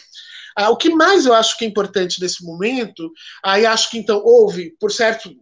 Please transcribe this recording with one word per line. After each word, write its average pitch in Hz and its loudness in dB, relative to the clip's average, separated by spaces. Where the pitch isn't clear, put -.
Ah, 208 2
o 233 2
que - 0
mais 330 4
eu 233 6
acho 220 0
que 233 -6
é - -4
importante 190 -4
nesse 180 -8
momento, 175 -6
aí 196 2
acho - 0
que, 233 -10
então, 208 -2
houve, 196 4
por 208 -4
certo, 220 -4